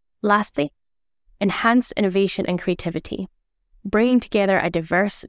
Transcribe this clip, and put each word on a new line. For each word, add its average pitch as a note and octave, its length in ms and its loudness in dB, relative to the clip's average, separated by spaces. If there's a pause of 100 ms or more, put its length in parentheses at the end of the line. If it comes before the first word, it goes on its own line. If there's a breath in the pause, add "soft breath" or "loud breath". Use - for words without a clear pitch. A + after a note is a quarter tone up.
(220)
Lastly, G#3+ 500 0 (720)
enhanced A#3 560 2
innovation G3 500 0
and F3+ 140 -2
creativity. F3+ 680 -4 (560)
Bringing A#3 360 2
together G3 440 2
a E3+ 60 -2
diverse F3 600 -2